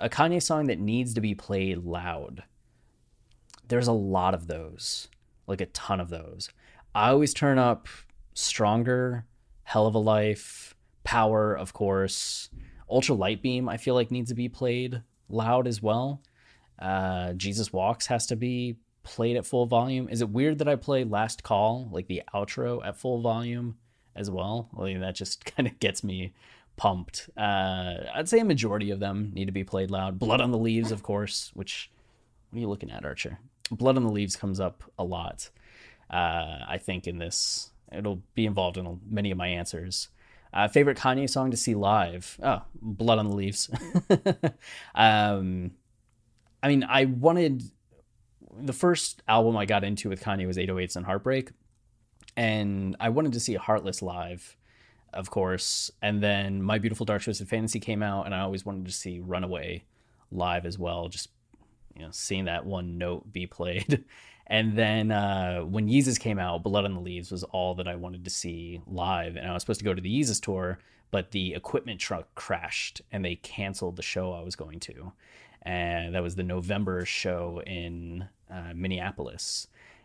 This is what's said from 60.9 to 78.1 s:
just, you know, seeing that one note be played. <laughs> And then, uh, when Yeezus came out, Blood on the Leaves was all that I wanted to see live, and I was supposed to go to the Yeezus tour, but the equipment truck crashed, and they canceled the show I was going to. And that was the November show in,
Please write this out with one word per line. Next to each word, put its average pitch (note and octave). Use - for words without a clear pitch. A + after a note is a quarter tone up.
just, -
you D2+
know, D#2+
seeing F#2+
that E2+
one F2
note F2
be F2+
played. F2+
<laughs> -
And A2
then, A2
uh, F#2+
when G2+
Yeezus C3
came G#2+
out, F2
Blood G2+
on G2
the F2+
Leaves F2+
was F#2
all F#2
that F2+
I F2
wanted F2+
to F#2
see E2+
live, F2
and E2
I F2+
was F2+
supposed G#2+
to G#2
go G2+
to F#2
the F2+
Yeezus B2+
tour, F#2
but F#2+
the F#2
equipment G2
truck -
crashed, -
and G2
they F2
canceled G2
the F2
show F#2
I E2+
was F2+
going D#2
to. E2+
And F2
that F2+
was E2+
the F#2
November F2+
show F2
in, F2